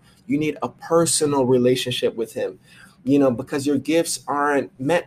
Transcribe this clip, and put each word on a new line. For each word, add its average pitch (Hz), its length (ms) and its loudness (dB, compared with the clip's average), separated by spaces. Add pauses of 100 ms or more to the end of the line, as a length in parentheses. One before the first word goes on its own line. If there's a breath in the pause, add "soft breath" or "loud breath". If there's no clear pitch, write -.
(280 soft breath)
You 139 100 0
need 151 240 -2
a 120 80 -4
personal 156 760 0
relationship 123 680 2
with 113 180 -6
him, 95 280 -8 (460 loud breath)
you 139 120 2
know, 139 140 4
because 127 340 -4
your 143 140 0
gifts 165 480 -2
aren't 143 420 0 (100)
meant, 156 280 0